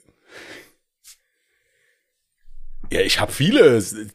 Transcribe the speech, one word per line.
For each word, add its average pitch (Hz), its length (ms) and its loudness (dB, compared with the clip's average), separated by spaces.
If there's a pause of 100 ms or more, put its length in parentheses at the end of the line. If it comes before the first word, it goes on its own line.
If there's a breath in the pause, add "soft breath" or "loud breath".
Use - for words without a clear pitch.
(3000 loud breath)
Ja, 90 80 -2
ich 101 200 0
hab 107 120 -4
viele 165 440 4
S-, 104 200 -2 (180)